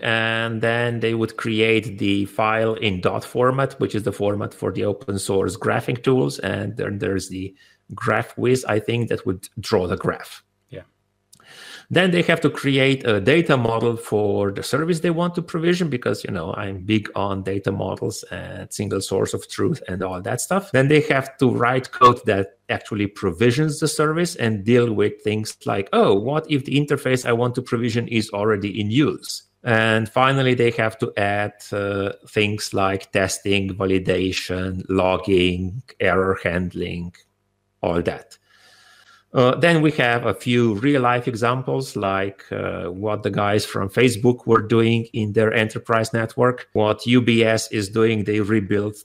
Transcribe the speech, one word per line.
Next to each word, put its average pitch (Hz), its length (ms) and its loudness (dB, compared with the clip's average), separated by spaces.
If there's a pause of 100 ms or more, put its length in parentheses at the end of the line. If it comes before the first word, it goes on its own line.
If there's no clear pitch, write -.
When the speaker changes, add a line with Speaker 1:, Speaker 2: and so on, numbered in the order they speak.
Speaker 1:
and 113 580 0
then 117 380 0
they 113 160 0
would 113 220 -2
create 110 600 0
the 101 280 0
file 110 500 0
in 98 260 -2
dot 104 220 0
format, 131 560 0
which - 160 -2
is 107 80 -2
the 101 80 -2
format 104 420 -2
for 101 180 -4
the 101 140 -4
open 101 320 -4
source 98 400 0
graphing 117 460 -2
tools, 135 360 2
and 101 380 -4
then 101 220 -4
there's 98 300 -4
the 92 260 -10 (400)
graph 110 420 -2
whiz, 123 280 0
I 107 140 0
think, 113 300 -2
that - 160 -4
would 95 220 -4 (120)
draw 92 280 0
the 87 100 -2
graph. - 460 -6 (260)
Speaker 2:
Yeah. 95 140 -16 (1080)
Speaker 1:
Then 180 220 4
they 175 120 2
have 165 180 2
to 147 80 2
create 135 560 2
a 104 140 2
data 151 380 4
model 117 400 0
for 101 540 0
the 98 120 -8
service 160 380 -2
they 175 100 0
want 170 240 -2
to 175 60 -2
provision 175 480 0
because, 113 340 -2
you - 80 -8
know, 92 240 -6
I'm 98 300 -8
big 107 280 0
on 98 300 -4
data 98 280 -4
models 98 600 -6
and 92 400 -12
single 98 300 -4
source 104 320 -2
of - 140 -10
truth - 400 -2
and 92 140 -8
all 92 200 -6
that 110 200 -6
stuff. 190 300 -4
Then 131 160 4
they 147 140 6 (120)
have 131 240 -2
to 127 120 4
write 120 420 0
code - 340 4
that 98 320 0 (120)
actually 104 380 -2
provisions 120 720 0
the 160 80 0
service 156 500 0
and 110 260 -2
deal 120 300 4
with 101 280 0
things 107 440 -4
like, 107 260 -4
"Oh, 180 260 4
what 143 320 -2
if 143 160 0
the 135 140 0
interface 131 480 0
I 120 60 2
want 120 220 0
to 127 60 -2
provision 117 460 -2
is 113 240 -2
already 101 480 0
in 104 100 -2
use?" 117 540 -2 (200)
And 113 460 2
finally, 131 460 2
they 120 160 4
have 110 280 -2
to 117 180 -2
add, 104 360 -2 (180)
uh, 101 420 -4 (160)
things 104 440 0
like 98 380 0
testing, 98 640 0
validation, 92 1120 -2
logging, 92 920 2 (160)
error 95 440 2
handling, 87 720 -4 (680)
all 87 200 0
that. - 360 -10 (960)
Uh, 127 220 4
then 165 260 4
we 151 100 4
have 120 360 0
a 98 60 0
few 120 420 2
real-life 123 520 2
examples, 131 680 -2
like, 98 560 -2
uh, 95 340 -6
what 104 380 -4
the 107 80 -2
guys 104 340 2
from 98 240 -4
Facebook 120 560 2
were 113 160 6
doing 113 500 2
in 107 220 -2
their 110 200 4
enterprise 113 600 0
network. 123 600 0
What 107 340 0
U 123 120 6
B 113 240 4
S 110 280 2
is 104 180 -2
doing, 110 340 2
they 107 180 0
rebuilt 104 640 0